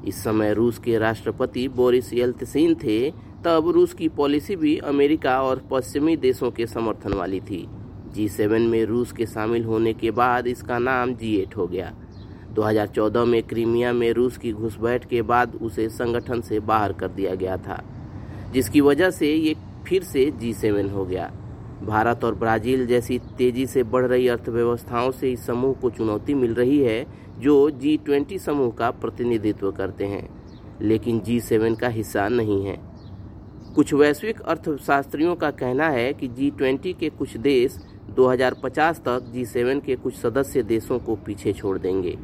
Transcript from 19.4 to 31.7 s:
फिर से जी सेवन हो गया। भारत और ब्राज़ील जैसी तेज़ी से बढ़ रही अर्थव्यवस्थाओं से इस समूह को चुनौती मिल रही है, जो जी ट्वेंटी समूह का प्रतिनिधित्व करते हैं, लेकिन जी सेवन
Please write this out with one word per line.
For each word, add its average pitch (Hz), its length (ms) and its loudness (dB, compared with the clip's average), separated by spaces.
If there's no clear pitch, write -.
फिर 185 160 2
से 139 280 2
जी 117 220 -4
सेवन 101 360 2
हो 98 160 -2
गया। 90 260 -4
भारत 110 400 2
और 113 120 0
ब्राज़ील 113 520 0
जैसी 123 320 2
तेज़ी 123 460 0
से 123 180 2
बढ़ 127 220 2
रही 127 220 4
अर्थव्यवस्थाओं 120 840 0
से 131 200 -2
इस 120 140 -6
समूह 127 280 0
को 127 160 0
चुनौती 110 440 -2
मिल 123 200 2
रही 123 260 4
है, 123 280 2
जो 143 300 6
जी 147 280 0
ट्वेंटी 143 420 0
समूह 143 320 0
का 117 200 -2
प्रतिनिधित्व 107 800 -2
करते 95 340 -4
हैं, 98 240 -6
लेकिन 110 380 2
जी 113 200 0
सेवन 113 360 2